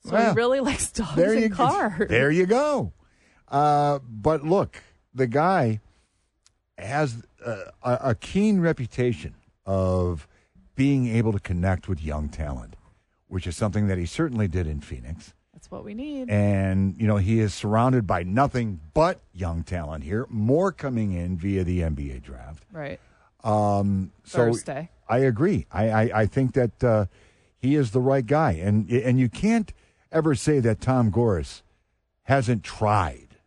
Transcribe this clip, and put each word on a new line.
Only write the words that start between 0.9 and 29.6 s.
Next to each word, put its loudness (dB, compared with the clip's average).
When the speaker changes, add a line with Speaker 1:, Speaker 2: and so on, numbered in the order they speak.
Speaker 1:
dogs -6
Speaker 2:
there 4
Speaker 1:
and 2
Speaker 2:
you 2
go. -2
Speaker 1:
cars. 0
Speaker 2:
There 2
you 2
go. 0
Uh, 2
but -2
look, 0
the 0
guy 2
has -4
a, -6
a, 0
a 2
keen 2
reputation -2
of 0
being 2
able 2
to -2
connect -2
with -4
young -4
talent, -8
which -6
is -8
something 0
that 0
he -2
certainly -2
did -2
in -6
Phoenix. -14
Speaker 1:
That's -20
what -12
we -12
need. -8
Speaker 2:
And, 0
you 0
know, 2
he 2
is 0
surrounded 0
by -2
nothing -2
but 2
young -4
talent -8
here, -4
more 2
coming -4
in -4
via -2
the 0
N 0
B -8
A -12
draft. -16
Speaker 1:
Right. -12
Speaker 2:
Um, 0
so -6
Speaker 1:
Thursday. -4
Speaker 2:
I 2
agree. 2
I, 0
I, 2
I 2
think 0
that, 0
uh, 4
he 0
is 2
the 0
right 2
guy. 2
And, 0
and 2
you 2
can't 0